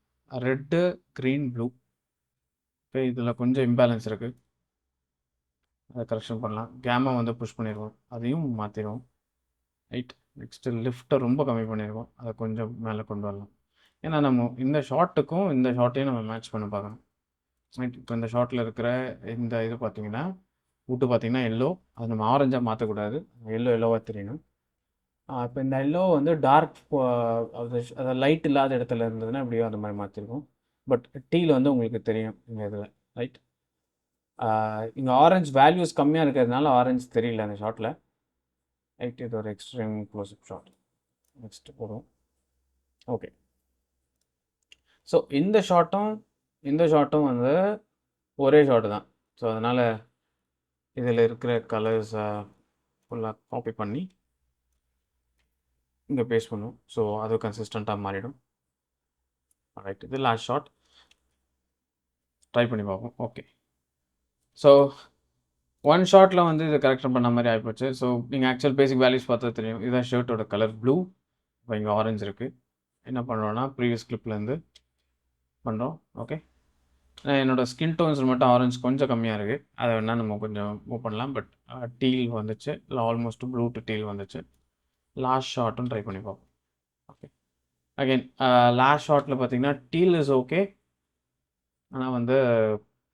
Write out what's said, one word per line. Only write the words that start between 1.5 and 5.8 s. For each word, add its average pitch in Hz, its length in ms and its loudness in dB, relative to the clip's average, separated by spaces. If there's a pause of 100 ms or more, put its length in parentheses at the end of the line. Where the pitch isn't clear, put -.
ப்ளூ. 120 200 -6 (1200)
ஓகே, - 40 -4
இதுல 123 380 -2
கொஞ்சம் 123 420 2
இம்பேலன்ஸ் 120 300 2
இருக்கு. 110 320 -8 (1600)